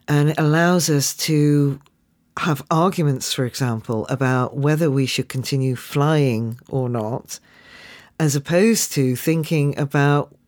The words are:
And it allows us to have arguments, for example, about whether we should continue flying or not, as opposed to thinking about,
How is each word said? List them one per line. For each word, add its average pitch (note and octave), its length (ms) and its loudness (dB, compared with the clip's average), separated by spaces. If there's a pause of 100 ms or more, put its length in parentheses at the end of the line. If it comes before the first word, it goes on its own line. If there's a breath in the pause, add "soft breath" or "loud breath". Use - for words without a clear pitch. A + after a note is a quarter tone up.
And D3 220 2
it D#3 100 -2
allows E3 500 2
us C#3+ 280 0
to D3 600 2 (580)
have D#3 340 -2
arguments, D#3+ 640 0
for C3 120 -2
example, A2+ 600 -4
about B2+ 480 0
whether D3+ 340 2
we C3+ 160 0
should B2 220 -4
continue C3 480 -2
flying C3 800 0 (120)
or C3 200 -2
not, A#2 500 -6 (800 loud breath)
as D3 160 2
opposed F3+ 580 2
to B2+ 240 0
thinking D#3 600 0
about, C#3+ 560 0 (140)